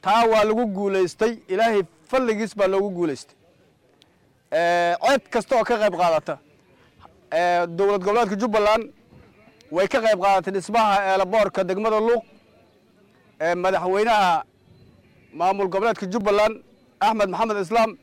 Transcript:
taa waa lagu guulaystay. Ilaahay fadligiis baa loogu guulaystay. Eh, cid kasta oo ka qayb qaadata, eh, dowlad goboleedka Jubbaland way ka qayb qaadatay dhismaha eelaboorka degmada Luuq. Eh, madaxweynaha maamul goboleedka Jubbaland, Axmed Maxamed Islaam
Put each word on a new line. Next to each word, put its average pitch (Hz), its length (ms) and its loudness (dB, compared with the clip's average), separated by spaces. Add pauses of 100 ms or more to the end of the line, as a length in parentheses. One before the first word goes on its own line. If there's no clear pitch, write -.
taa 226 240 2
waa 220 180 4
lagu 214 240 0
guulaystay. 196 680 -2 (100)
Ilaahay 208 340 0 (280)
fadligiis 226 480 -2
baa 196 100 2
loogu 190 220 0
guulaystay. 170 460 -6 (1160)
Eh, 170 420 0 (160)
cid 269 200 0
kasta 240 280 -2
oo 220 60 2
ka 240 140 0
qayb 208 200 0
qaadata, 165 400 0 (920)
eh, 175 360 0
dowlad 196 360 0
goboleedka 208 380 0
Jubbaland 214 420 0 (880)
way 180 160 0
ka 269 140 0
qayb 214 200 2
qaadatay 190 320 2
dhismaha 208 400 0 (200)
eelaboorka 190 500 2
degmada 214 360 0
Luuq. 226 240 0 (1160)
Eh, 170 160 -2
madaxweynaha 185 880 0 (920)
maamul 190 360 -2
goboleedka 202 420 -2
Jubbaland, 208 500 0 (380)
Axmed 208 300 0
Maxamed 214 320 -4
Islaam 220 420 0